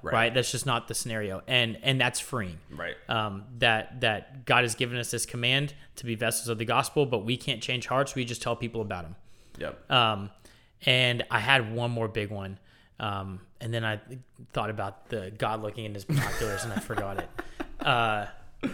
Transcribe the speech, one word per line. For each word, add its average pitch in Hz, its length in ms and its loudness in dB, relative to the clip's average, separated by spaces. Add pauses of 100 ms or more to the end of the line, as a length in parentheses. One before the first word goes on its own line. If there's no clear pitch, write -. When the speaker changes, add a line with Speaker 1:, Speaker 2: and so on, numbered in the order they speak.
Speaker 1:
Right. - 120 -2
Speaker 2:
right? 117 200 6
That's 123 180 2
just 127 140 -2
not 120 220 0
the 110 80 -6
scenario, 107 520 -4
and, 120 360 2
and 131 180 2
that's 123 180 2
freeing. 92 380 -4 (140)
Speaker 1:
Right. 82 240 -6 (120)
Speaker 2:
Um, 104 360 -2 (160)
that, 117 420 4
that 117 440 0
God 123 180 6
has 113 100 0
given 123 240 -2
us 120 140 -4
this 117 160 -2
command 131 480 0 (220)
to - 100 -10
be 117 80 0
vessels 117 340 0
of 113 80 0
the 113 80 -4
gospel, 131 400 2
but 117 140 0
we 117 180 0
can't 117 240 -4
change 127 240 -4
hearts. 135 300 0
We 127 100 0
just 117 160 -4
tell 120 140 -2
people 113 260 -4
about 95 240 -6
him. 80 100 -12 (440)
Speaker 1:
Yep. - 320 -8
Speaker 2:
Um, 110 380 4 (560)
and 127 460 4
I 117 80 4
had 117 340 6
one 120 160 0
more 113 180 0
big 104 220 -2
one, 98 300 -6 (400)
um, 98 400 -4 (200)
and 117 140 -4
then 113 100 0
I 107 160 0 (540)
thought 107 160 0
about 101 400 -6
the 107 260 -4
God 110 280 -2
looking 107 220 -6
in 104 100 -8
his 98 100 -10
binoculars, 107 580 0
and 117 100 -4
I 98 60 -4
forgot 98 400 -2
it. - 140 -6
Speaker 1:
<laughs> - 60 -8 (400)
Speaker 2:
Uh, 113 460 2 (480)